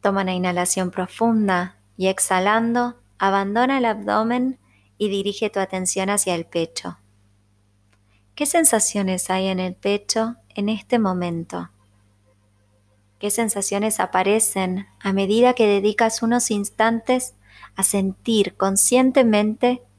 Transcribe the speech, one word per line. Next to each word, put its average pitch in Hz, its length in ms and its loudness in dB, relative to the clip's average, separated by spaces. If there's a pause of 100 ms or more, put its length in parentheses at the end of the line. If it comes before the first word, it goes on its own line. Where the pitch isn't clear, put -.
Toma 196 220 0
una 185 100 -2
inhalación 180 560 -2
profunda 190 880 -2 (180)
y 185 120 -2
exhalando, 226 920 0 (200)
abandona 202 580 0
el 247 80 0
abdomen 220 720 -2 (380)
y 208 120 -2
dirige 202 420 -4
tu 196 80 -2
atención 190 500 -2
hacia 190 240 0
el 170 120 -4
pecho. 170 520 -6 (1400)
¿Qué 294 140 -4
sensaciones 208 840 0
hay 190 200 0
en 185 100 -2
el 185 160 -4
pecho 214 600 -4 (180)
en 208 140 -2
este 220 280 -2
momento? 175 720 -4 (1500)
¿Qué 208 100 -4
sensaciones 208 680 -2
aparecen 190 880 0 (120)
a 196 140 -2
medida 214 400 4
que 233 140 2
dedicas 208 560 0
unos 240 260 0
instantes 226 840 -2 (400)
a 196 80 0
sentir 202 720 0
conscientemente 233 1300 2 (160)